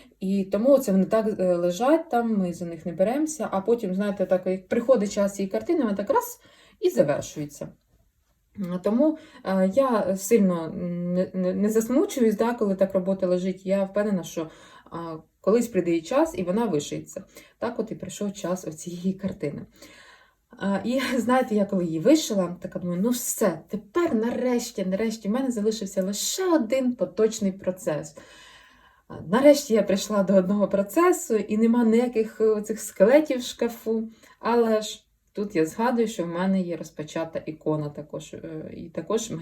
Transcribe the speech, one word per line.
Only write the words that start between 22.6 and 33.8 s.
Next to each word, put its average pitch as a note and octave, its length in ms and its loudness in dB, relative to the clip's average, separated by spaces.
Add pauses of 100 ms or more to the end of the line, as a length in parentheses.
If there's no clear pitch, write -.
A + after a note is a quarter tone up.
така F#3 180 -10
думаю: F3 220 -4
«Ну A3+ 80 2
все, G3+ 580 -2
тепер C#4+ 480 -2
нарешті, A#3 720 -2
нарешті G#3 420 -4
в G3+ 40 0
мене B3+ 200 0
залишився G#3 520 -2
лише E4 500 -2
один B3+ 420 2
поточний G#3 560 0
процес». E3 640 -6 (920)
А, - 60 -18 (180)
нарешті C4+ 420 6
я G#3+ 100 4
прийшла G3+ 400 0
до G3+ 120 4
одного G3 320 4
процесу, A#3 680 2
і G#3+ 220 -2
нема A#3 260 4
ніяких, A3 580 2
е, A3 40 4
оцих G#3+ 340 0
скелетів C4 600 4
в B3 40 -6
шкафу. A3+ 640 -4 (300)